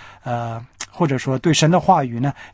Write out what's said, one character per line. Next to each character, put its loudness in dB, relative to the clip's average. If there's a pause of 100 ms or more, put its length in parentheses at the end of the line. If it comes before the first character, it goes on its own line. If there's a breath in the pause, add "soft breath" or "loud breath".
(220 loud breath)
呃， -8 (280)
或 0
者 0
说 -2
对 0
神 2
的 4
话 2
语 -6
呢， 0 (220 loud breath)